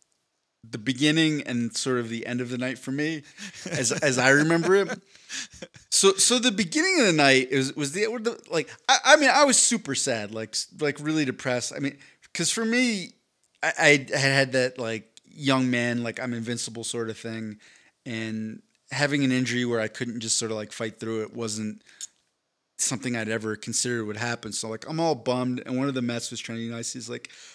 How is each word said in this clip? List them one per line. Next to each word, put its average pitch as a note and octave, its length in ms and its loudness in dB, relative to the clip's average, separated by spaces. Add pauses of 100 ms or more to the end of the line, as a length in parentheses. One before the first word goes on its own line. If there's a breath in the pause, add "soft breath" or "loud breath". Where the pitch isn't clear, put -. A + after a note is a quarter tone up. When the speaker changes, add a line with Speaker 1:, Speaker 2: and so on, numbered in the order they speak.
(640)
Speaker 1:
the A#2 160 -10
beginning D3+ 640 2
and A#2+ 340 -4
sort B2+ 220 0
of A2+ 120 -4
the A#2 160 -6
end B2 140 -4
of B2 100 -6
the B2 80 -6
night B2+ 200 -4
for - 140 -8
me, D3+ 320 -4 (440 loud breath)
as, C#3 220 -2
as C3+ 280 2
I B2+ 100 4
remember E3 480 4
it. G3 280 0
Speaker 2:
<laughs> - 40 -20 (840 loud breath)
Speaker 1:
So, G3 240 6
so A#3+ 240 2
the B3 140 2
beginning D4+ 480 2
of A3+ 60 6
the F3+ 60 6
night C3+ 380 6
is, C3+ 260 0
was C#3+ 160 -4
the, G#3 140 0
the, A3+ 340 -4 (100)
like, D#3+ 180 -2 (200 loud breath)
I, B3+ 160 6
I D4 120 10
mean, C#4+ 140 4
I C#4 140 6
was C4+ 140 4
super F3 360 0
sad, A2 400 -2
like, A2 160 -8
s-, - 160 -6 (140)
like, C#3+ 200 0
really D#3 240 0
depressed. B2 500 -2
I - 40 -8
mean, C#3 180 -4 (380 loud breath)
'cause E3+ 160 0
for A3+ 140 -2
me, A3+ 500 0 (480)
I, D#3 160 0
I D#3 80 4
had C#3+ 240 6
had C3+ 420 2
that, B2+ 260 0
like, A2+ 360 -6 (160)
young C3 400 2
man, A#2+ 320 0
like, A#2 180 -6
I'm B2+ 140 -6
invincible A#2 480 -8
sort A#2 260 -6
of G#2+ 100 -10
thing, A2 420 -10 (440 soft breath)
and A2 580 -8 (280)
having C#3+ 320 0
an C3 80 4
injury B2 340 0
where A#2 160 0
I G#2+ 80 -2
couldn't A#2+ 320 -8
just A2+ 180 -2
sort A2+ 120 -2
of, A2 60 -4
like, G#2+ 160 -8
fight A2 260 -8
through A2 240 -4
it - 120 -10
wasn't G#2+ 480 -6 (960 loud breath)
something B2 360 -4
I'd A2 140 -4
ever A2 260 -4
considered A#2 520 -4
would G#2 100 -8
happen. A#2 360 -6
So, A2 160 -6
like, A2 200 -10
I'm D#3+ 100 -4
all E3 160 2
bummed, B2+ 500 -2
and B2+ 140 -4
one C#3 100 0
of C3+ 60 -4
the B2+ 80 -2
Mets A#2 280 -4
was A#2 100 -10
trying A#2 180 -10
to A2+ 80 -6
be A#2 40 -8
nice. A#2 220 -8
He's A2+ 160 -12
like, A#2+ 220 -12 (240 loud breath)